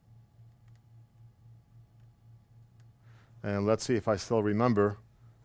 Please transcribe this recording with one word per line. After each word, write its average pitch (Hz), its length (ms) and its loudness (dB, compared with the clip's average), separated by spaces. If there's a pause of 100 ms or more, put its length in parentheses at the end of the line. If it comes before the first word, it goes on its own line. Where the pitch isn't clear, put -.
(3500)
And 101 240 -2
let's 110 160 0
see 127 120 0
if 104 120 -4
I 110 80 2
still 110 260 -2
remember 104 540 2 (500)